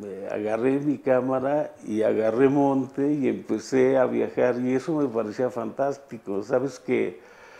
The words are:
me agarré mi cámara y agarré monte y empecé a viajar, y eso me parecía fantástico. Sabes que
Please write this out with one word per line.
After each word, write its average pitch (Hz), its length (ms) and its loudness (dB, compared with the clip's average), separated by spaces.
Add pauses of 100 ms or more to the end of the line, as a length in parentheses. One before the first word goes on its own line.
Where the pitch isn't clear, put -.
me 98 260 -10
agarré 110 540 -2
mi 143 180 -2
cámara 131 720 0 (140)
y 107 160 -2
agarré 110 460 4
monte 139 640 2
y 139 160 0
empecé 127 680 2
a 127 100 4
viajar, 120 540 0
y 127 140 0
eso 143 220 -2
me 147 100 0
parecía 113 440 -2
fantástico. 113 920 -6
Sabes 127 380 -2
que 110 400 -2 (400)